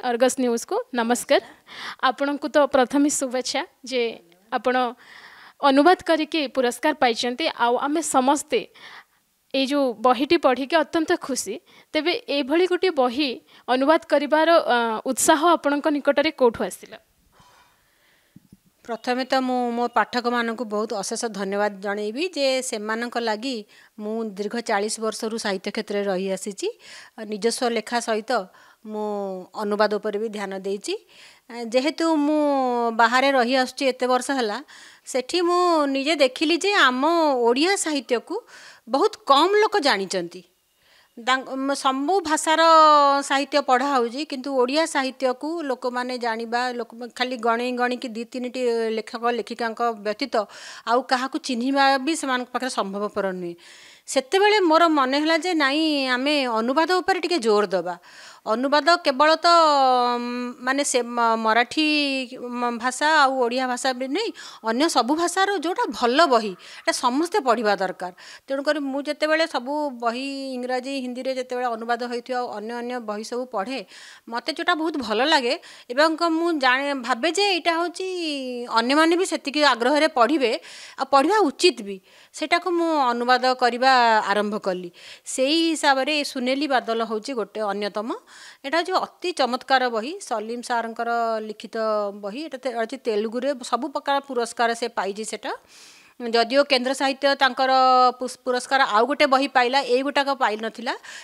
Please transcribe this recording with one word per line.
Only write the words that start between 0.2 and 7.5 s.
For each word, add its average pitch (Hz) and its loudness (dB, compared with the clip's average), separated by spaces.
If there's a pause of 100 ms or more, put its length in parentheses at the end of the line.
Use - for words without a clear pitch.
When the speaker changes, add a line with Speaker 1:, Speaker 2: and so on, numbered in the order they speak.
Speaker 1:
ନ୍ୟୁଜ୍କୁ। 240 -2 (200)
ନମସ୍କାର। 240 2 (680)
ଆପଣଙ୍କୁ 277 -2
ତ - 2 (180)
ପ୍ରଥମେ 277 4 (120)
ଶୁଭେଚ୍ଛା 254 -4 (220)
ଯେ 247 -2 (500)
ଆପଣ 247 0 (680)
ଅନୁବାଦ 294 6
କରିକି 311 0
ପୁରସ୍କାର 262 0
ପାଇଛନ୍ତି, 247 0 (100)